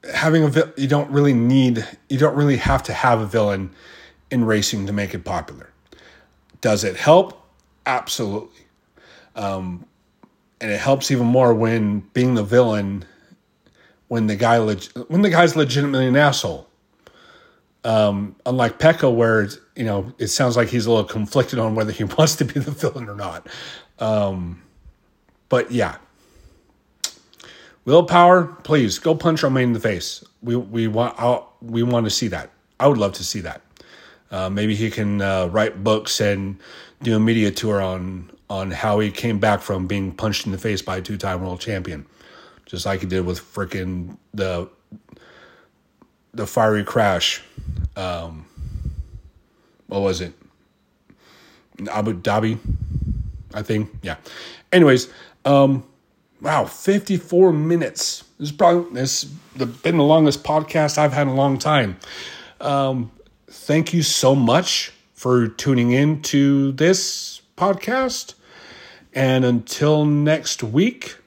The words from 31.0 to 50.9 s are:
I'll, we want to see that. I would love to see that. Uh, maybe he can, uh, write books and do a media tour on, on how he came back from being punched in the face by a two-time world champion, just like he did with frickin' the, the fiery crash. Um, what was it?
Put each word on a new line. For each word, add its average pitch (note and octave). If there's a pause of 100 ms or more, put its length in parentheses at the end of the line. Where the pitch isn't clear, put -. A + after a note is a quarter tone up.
I'll, A#2+
we A#2
want A#2+
to -
see A2+
that. D#2 (300)
I C3+
would C#3+
love G2+
to -
see G2
that. E2 (680)
Uh, F#2+
maybe G#2
he G#2+
can, G#2
uh, F#2+
write G#2+
books G#2+
and G2 (460)
do A#2
a G#2+
media A2
tour G#2
on, F#2 (180)
on F#2+
how G#2
he G#2+
came A2+
back G#2
from F#2
being F#2+
punched G#2
in G2+
the F#2+
face G2+
by F#2
a F#2
two-time F#2+
world F2+
champion, F2+ (580)
just G2+
like F#2+
he G2+
did F2+
with F2+
frickin' F#2 (160)
the, F#2 (1700)
the G#2+
fiery A2
crash. G2 (520)
Um, E2 (1400)
what G2
was F#2
it? E2+ (1600)